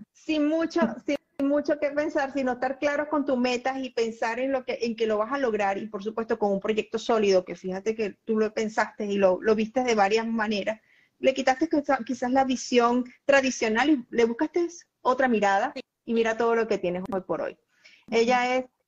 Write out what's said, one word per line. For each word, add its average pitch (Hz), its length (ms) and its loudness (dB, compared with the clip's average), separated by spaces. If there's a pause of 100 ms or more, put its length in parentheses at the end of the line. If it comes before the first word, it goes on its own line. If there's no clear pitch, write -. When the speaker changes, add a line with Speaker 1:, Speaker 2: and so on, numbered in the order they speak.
(120)
Speaker 1:
sin 302 340 -2
mucho, 330 340 0 (240)
sin 285 120 -2 (320)
mucho 294 320 0
que 294 100 -2
pensar, 294 420 -2
sino 254 200 -2
estar 262 260 -4
claros 294 300 -2
con 302 180 0
tus 269 100 0
metas 247 460 -2
y 254 80 -8
pensar 226 480 -4
en 269 140 -2
lo 254 120 -2
que, - 180 -6
en 233 120 -2
que 226 140 -2
lo 214 100 0
vas 220 140 -4
a 277 60 -2
lograr 208 400 0
y, 214 100 -8
por 196 160 -10
supuesto, 220 340 -4
con 202 140 0
un 196 80 -2
proyecto 214 400 -4
sólido, 202 440 2
que 175 120 -12
fíjate 190 400 -6
que 208 280 -6
tú 220 140 0
lo 214 160 0
pensaste 214 520 -2
y 202 120 -2
lo, 190 240 4
lo 214 140 4
viste 220 260 -2
de 240 140 2
varias 208 320 2
maneras. 214 520 -2 (380)
Le 262 160 2
quitaste 262 340 2
quizá-, 285 360 0
quizás 247 260 -4
la 269 140 2
visión 247 600 2 (200)
tradicional 262 640 2
y 254 200 2
le 233 140 2
buscaste 311 440 0 (320)
otra 262 260 2
mirada 214 480 2
Speaker 2:
Sí. 262 60 -12 (240)
Speaker 1:
y 233 100 -4
mira 226 220 2
todo 233 180 2
lo 226 140 0
que 202 100 0
tienes 180 320 -4
hoy 190 120 -4
por 156 200 -6
hoy. - 160 -8 (480)
Speaker 2:
Ujú. 226 100 -4
Speaker 1:
Ella 247 400 2
es 254 100 -2 (220)